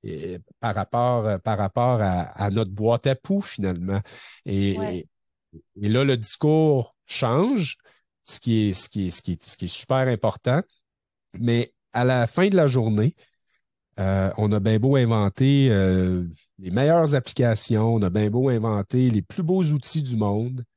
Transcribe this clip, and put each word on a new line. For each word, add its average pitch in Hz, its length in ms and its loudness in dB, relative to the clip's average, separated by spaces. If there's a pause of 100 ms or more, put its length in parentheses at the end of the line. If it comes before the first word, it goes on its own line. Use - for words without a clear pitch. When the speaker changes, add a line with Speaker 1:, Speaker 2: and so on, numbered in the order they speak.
Speaker 1:
et 87 360 -12 (200)
par 110 160 -2
rapport, 120 500 0
euh, 101 120 0
par 104 200 -2
rapport 120 440 0
à, 90 200 0
à 101 280 -4
notre 101 220 -2
boîte 110 360 0
à 135 80 0
poux, 196 260 -4
finalement. 95 600 -4 (440)
Et, 98 320 0
Speaker 2:
Ouais. 92 200 -6 (560)
Speaker 1:
et, 101 320 -12
et 104 40 2
là, 123 140 2
le 135 140 2
discours 151 760 0 (100)
change, 165 720 -2 (460)
ce - 160 -6
qui 110 300 0
est, 92 40 -2
ce - 160 -6
qui 98 180 -6
est, 87 40 -4
ce - 100 -6
qui - 120 -8
est, 156 100 -10
ce - 140 -12
qui 92 80 -10
est - 20 -8
super 131 400 -2
important. 123 540 -2 (760)
Mais 117 340 -2 (200)
à 123 120 0
la 127 220 2
fin 185 220 0
de 196 60 0
la 160 120 4
journée, 113 480 0 (840)
euh, 95 380 0
on 107 140 0
a 107 80 2
bien 110 200 2
beau 135 160 2
inventer, 127 760 2
euh, 92 520 2 (360)
les 92 120 -12
meilleures 147 440 2
applications, 117 800 0
on 110 80 2
a 90 80 0
bien 104 180 0
beau 123 200 0
inventer 113 600 0
les 107 140 2
plus - 200 -6
beaux 180 200 0
outils 151 400 -2
du 123 120 -4
monde 110 480 -2 (140)